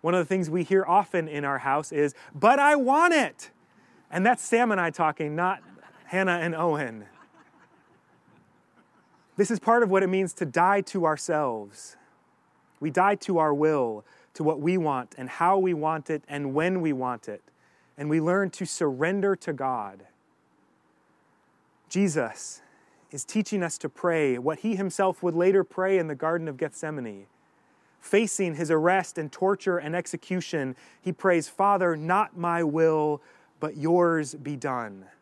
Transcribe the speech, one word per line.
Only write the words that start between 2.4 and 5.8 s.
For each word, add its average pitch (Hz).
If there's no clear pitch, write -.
I 294
want 294
it." 247
And 180
that's 233
Sam 233
and 190
I 170
talking, 156
not 180